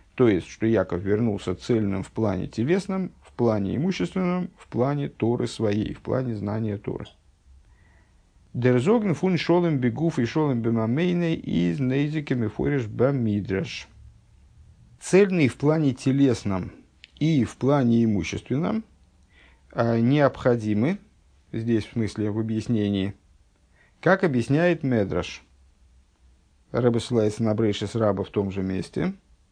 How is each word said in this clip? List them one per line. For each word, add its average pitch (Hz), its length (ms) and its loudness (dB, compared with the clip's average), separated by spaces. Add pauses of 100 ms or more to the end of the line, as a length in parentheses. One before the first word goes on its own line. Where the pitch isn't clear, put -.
(160)
То 123 120 6
есть, 90 200 2
что - 180 -4
Яков 95 340 0
вернулся 101 540 -2
цельным 101 480 -2
в - 80 -14
плане 98 380 -2
телесном, 185 640 -2 (100)
в - 100 -20
плане 104 440 0
имущественном, 180 840 -2
в - 80 -20
плане 143 420 -2
Торы 117 380 -2
своей, 107 480 -2
в - 60 -16
плане 123 340 -4
знания 104 420 -4
Торы. - 300 -10 (1500)
«Дер 123 280 4
зогн 202 340 2
фун 185 240 0
шолем 170 400 2
бегуф 127 400 0
и 120 60 2
шолем 135 360 0
бемамейне 147 760 0
из 170 420 0
нейзике 143 560 -2
мефореш 127 520 -2
бамидраш». 113 1000 -2 (1120)
Цельный 185 460 4
в 113 80 0
плане 151 400 0
телесном 123 800 0 (480)
и 147 240 2
в - 120 -6
плане 120 480 2
имущественном, 123 800 -2 (880)
а, 117 300 2
необходимы, 123 960 2 (540)
здесь 113 340 -2
в - 60 -18
смысле 107 400 -2
в 107 80 -4
объяснении, 104 760 -2 (840)
как 185 240 4
объясняет 160 580 2
Медраш. 101 600 -2 (1300)
Ребе 120 260 2
ссылается 110 460 0
на 107 100 0
Брейшис 104 400 -2
Раба 101 300 0
в - 60 -12
том 101 200 -2
же 95 120 -6
месте. 95 500 -4 (400)